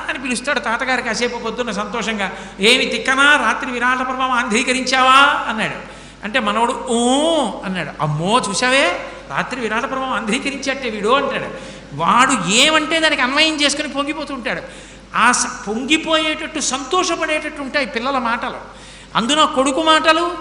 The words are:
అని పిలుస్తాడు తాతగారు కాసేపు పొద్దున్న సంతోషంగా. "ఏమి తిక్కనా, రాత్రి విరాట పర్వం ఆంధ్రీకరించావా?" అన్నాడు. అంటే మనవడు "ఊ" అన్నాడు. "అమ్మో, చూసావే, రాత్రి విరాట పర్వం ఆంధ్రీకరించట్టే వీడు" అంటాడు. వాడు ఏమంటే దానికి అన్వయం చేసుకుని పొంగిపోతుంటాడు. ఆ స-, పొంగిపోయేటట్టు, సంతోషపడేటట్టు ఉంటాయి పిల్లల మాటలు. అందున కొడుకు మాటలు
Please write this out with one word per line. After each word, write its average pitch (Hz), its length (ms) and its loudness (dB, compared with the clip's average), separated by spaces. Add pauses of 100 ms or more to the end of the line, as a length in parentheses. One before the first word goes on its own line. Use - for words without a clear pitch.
అని 311 100 -4
పిలుస్తాడు 262 400 -2
తాతగారు 247 440 -2
కాసేపు 233 360 -2
పొద్దున్న 220 320 -4
సంతోషంగా. 202 640 -4 (280)
"ఏమి 254 260 4
తిక్కనా, 269 500 4
రాత్రి 240 340 0
విరాట 247 280 0
పర్వం 254 320 -2
ఆంధ్రీకరించావా?" 254 1160 4
అన్నాడు. 208 280 -2 (480)
అంటే 214 140 -2
మనవడు 233 520 0
"ఊ" 233 120 2 (640)
అన్నాడు. 180 260 -4 (100)
"అమ్మో, 160 480 2
చూసావే, 262 520 2 (300)
రాత్రి 185 300 -4
విరాట 226 240 -2
పర్వం 262 260 -4
ఆంధ్రీకరించట్టే 262 800 -4
వీడు" 208 180 -2
అంటాడు. 240 380 0 (500)
వాడు 196 560 4
ఏమంటే 311 480 4
దానికి 302 220 2
అన్వయం 294 400 2
చేసుకుని 294 260 0
పొంగిపోతుంటాడు. 277 1080 -6 (200)
ఆ 220 180 4
స-, - 360 -4
పొంగిపోయేటట్టు, 311 920 0
సంతోషపడేటట్టు 311 1000 -2
ఉంటాయి 269 240 -2
పిల్లల 247 320 -2
మాటలు. 233 380 -4 (600)
అందున 285 280 4
కొడుకు 294 380 2
మాటలు 320 580 4